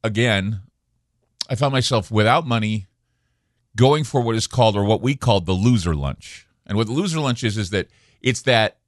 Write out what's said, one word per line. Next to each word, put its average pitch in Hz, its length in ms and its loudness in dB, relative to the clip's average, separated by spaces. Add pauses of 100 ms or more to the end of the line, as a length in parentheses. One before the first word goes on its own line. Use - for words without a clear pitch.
again, 107 600 0 (840)
I 113 60 -2
found 135 160 0
myself 123 400 -2
without 113 340 2
money, 110 420 -2 (880)
going 143 260 4
for 131 160 -2
what 113 160 0
is 110 120 -2
called, 110 280 2
or 101 80 0
what 104 180 2
we 135 140 -2
called, 101 300 0
the 92 80 0
loser 92 420 2
lunch. - 500 -10 (200)
And 98 120 -4
what 110 100 0
the 113 60 -8
loser 160 280 -2
lunch 123 240 -4
is, 104 120 -2
is 98 120 -4
that 98 180 -4 (340)
it's 123 200 -2
that 113 460 0